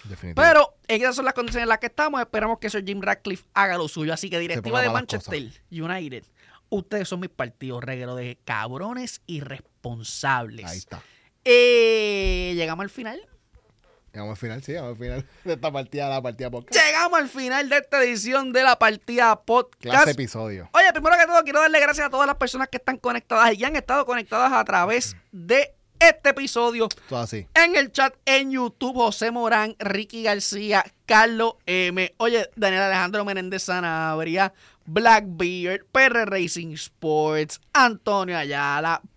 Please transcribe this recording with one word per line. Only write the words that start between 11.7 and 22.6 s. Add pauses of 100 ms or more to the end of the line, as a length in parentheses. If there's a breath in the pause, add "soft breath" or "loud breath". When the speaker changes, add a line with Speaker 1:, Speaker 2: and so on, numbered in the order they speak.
Speaker 2:
llegamos
al
final. (920)
Speaker 1:
Llegamos
al
final,
sí,
llegamos
al
final
<laughs>
de
esta
partida,
la
partida
podcast.
Speaker 2:
Llegamos
al
final
de
esta
edición
de
la
partida
podcast. (140)
Speaker 1:
Clase
episodio.
Speaker 2:
Oye,
primero
que
todo,
quiero
darle
gracias
a
todas
las
personas